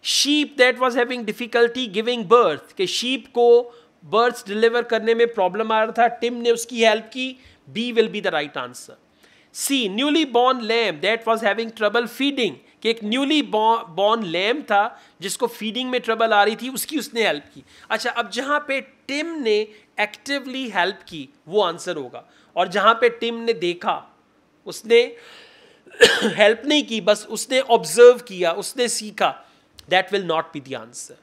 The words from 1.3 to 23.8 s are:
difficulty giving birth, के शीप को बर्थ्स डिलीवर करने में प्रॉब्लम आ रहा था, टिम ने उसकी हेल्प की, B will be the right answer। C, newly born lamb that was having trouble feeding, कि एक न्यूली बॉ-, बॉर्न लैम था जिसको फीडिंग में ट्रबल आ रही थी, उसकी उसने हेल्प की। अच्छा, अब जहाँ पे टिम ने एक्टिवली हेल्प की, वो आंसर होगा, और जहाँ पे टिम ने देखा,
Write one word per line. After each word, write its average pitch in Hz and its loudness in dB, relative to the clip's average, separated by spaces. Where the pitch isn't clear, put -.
difficulty 233 -2
giving 220 -2
birth, 180 4
के 185 -2
शीप 233 -4
को 240 4
बर्थ्स 226 0
डिलीवर 226 2
करने 226 0
में 233 2
प्रॉब्लम 208 -2
आ 220 2
रहा 226 -4
था, 233 2
टिम 233 -2
ने 233 -2
उसकी 233 0
हेल्प 220 2
की, 254 -10
B 240 -4
will 220 4
be 196 -8
the 180 -2
right 151 -4
answer। 123 -12
C, 254 -2
newly 294 0
born 247 2
lamb 214 -2
that 214 0
was 220 0
having 220 -2
trouble 220 -2
feeding, 262 -2
कि 220 0
एक 226 -2
न्यूली 269 0
बॉ-, 220 0
बॉर्न 202 0
लैम 196 -2
था 208 -2
जिसको 190 -6
फीडिंग 226 -8
में 247 -2
ट्रबल 226 0
आ 202 6
रही 220 2
थी, 233 -10
उसकी 277 -6
उसने 220 -2
हेल्प 147 -2
की। 139 -20
अच्छा, 220 -4
अब 226 -6
जहाँ 277 -4
पे 269 -4
टिम 285 -10
ने 226 -2
एक्टिवली 254 -6
हेल्प 190 -2
की, 147 -16
वो 202 0
आंसर 170 -4
होगा, 123 -12
और 185 0
जहाँ 202 2
पे 233 2
टिम 233 -4
ने 233 -4
देखा, 175 -6